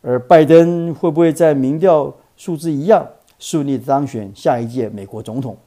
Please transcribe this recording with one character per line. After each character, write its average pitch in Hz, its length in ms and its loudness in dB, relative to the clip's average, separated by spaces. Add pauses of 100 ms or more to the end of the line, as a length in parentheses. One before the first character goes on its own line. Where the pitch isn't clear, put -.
而 123 180 -2
拜 160 240 6
登 170 500 4
会 170 160 -2
不 151 80 -4
会 165 140 2
在 156 200 2
民 139 280 -2
调 151 340 2 (220)
数 170 200 -8
字 160 140 -8
一 143 140 -4
样 180 200 2 (360)
顺 147 260 -4
利 139 100 -4
当 135 300 -2
选 104 260 -10
下 123 280 -2
一 113 80 -8
届 117 200 -6
美 101 160 -12
国 107 160 -14
总 113 200 -10
统？ 117 160 -12 (100)